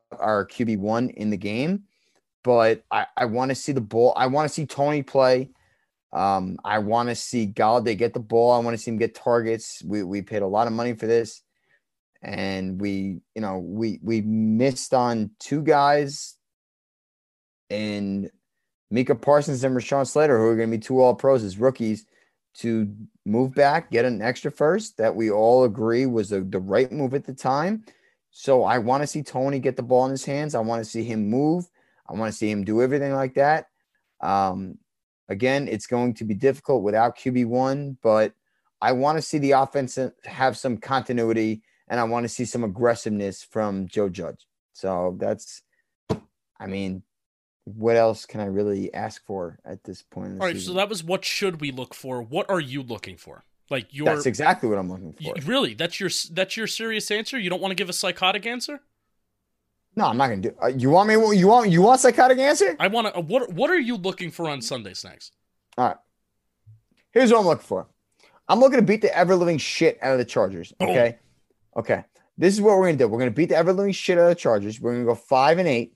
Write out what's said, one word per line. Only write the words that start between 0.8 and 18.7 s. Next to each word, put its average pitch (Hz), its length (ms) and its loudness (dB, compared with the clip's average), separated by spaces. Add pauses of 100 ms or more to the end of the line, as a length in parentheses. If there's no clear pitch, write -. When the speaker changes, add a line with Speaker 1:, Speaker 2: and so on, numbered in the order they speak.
Speaker 1:
in 107 200 -6
the 104 60 -2
game, 123 460 -4 (600)
but 113 480 4
I, 104 140 -2 (100)
I 123 80 0
wanna 127 320 -2
see - 160 -6
the 131 80 0
ball. 117 360 4
I 127 120 2
wanna 143 200 0
see 143 180 -6
Tony 147 360 0
play. 131 480 2 (600)
Um, 92 520 -2
I 107 140 0
wanna 117 380 -2
see 117 320 -4
Golladay 110 500 2
get 117 160 0
the 127 60 -6
ball. 117 320 4
I 120 60 4
wanna 117 200 -2
see 117 140 -8
him 107 60 -4
get 113 180 -2
targets. 113 680 -2
We, 98 200 -4
we 95 180 -6
paid 104 200 -6
a 98 40 -2
lot 107 220 0
of 113 40 -4
money 117 200 -4
for 110 140 -8
this, 117 360 -2 (800)
and 95 580 -6
we, 98 400 -6 (140)
you 110 60 -8
know, 95 180 -6
we, 104 420 -6
we 110 200 -2
missed 110 760 0
on 120 360 0 (100)
two 147 220 -4
guys 143 760 2 (1300)
in 101 600 -4 (600)